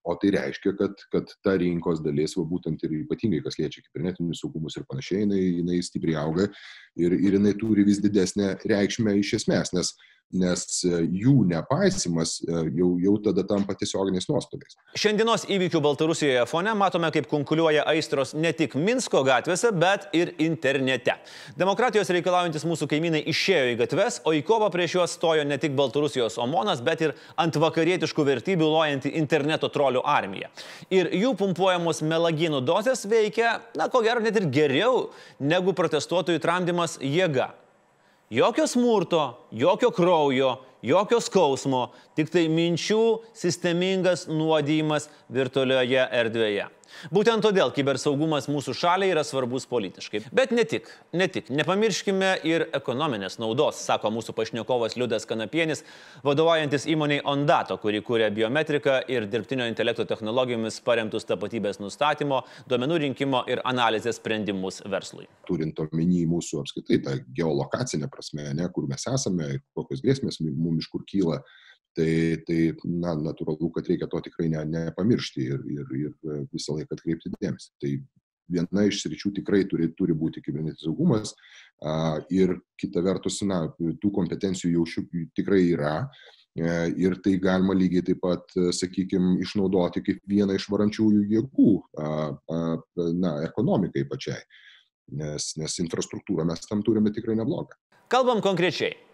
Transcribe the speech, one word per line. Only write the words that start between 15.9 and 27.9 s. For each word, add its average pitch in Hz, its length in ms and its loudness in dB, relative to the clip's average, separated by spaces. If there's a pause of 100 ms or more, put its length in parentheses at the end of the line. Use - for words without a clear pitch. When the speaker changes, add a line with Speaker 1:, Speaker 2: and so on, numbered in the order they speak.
Speaker 2:
fone 185 280 -2
matome, 180 380 2
kaip 151 180 0
kunkuliuoja 156 560 2
aistros 147 480 0
ne 160 180 0
tik 160 220 -2
Minsko 190 500 2
gatvėse, 156 480 2
bet 190 400 2
ir 170 260 0
internete. 135 800 0 (400)
Demokratijos 196 540 2
reikalaujantys 175 560 0
mūsų 160 240 -2
kaimynai 156 320 0
išėjo 143 520 2
į 110 40 -6
gatves, 190 460 0
o 160 100 4
į 151 80 2
kovą 214 320 2
prieš 175 240 0
juos 170 160 0
stojo 156 320 2
ne 143 120 -2
tik 139 200 -2
Baltarusijos 131 600 0
omonas, 151 440 -2
bet 160 240 0
ir 143 80 -2 (220)
ant 165 180 0
vakarietiškų 160 720 2